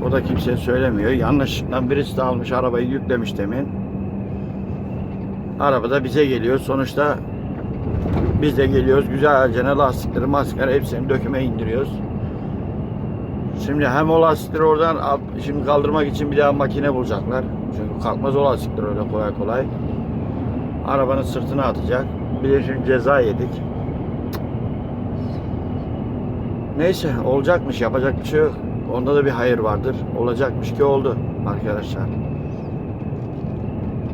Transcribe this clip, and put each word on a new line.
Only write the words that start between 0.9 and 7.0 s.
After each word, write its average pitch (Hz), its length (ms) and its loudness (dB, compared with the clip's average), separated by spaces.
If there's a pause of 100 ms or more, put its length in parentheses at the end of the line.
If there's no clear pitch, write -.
Yanlışlıkla 127 800 2
birisi 139 280 0
de 131 60 2
almış 123 280 0
arabayı, 123 360 2
yüklemiş 120 500 0
demin. 113 300 -2 (1900)
Araba 131 300 2
da 135 140 2
bize 135 220 2
geliyor. 123 320 2
Sonuçta 135 580 0 (1300)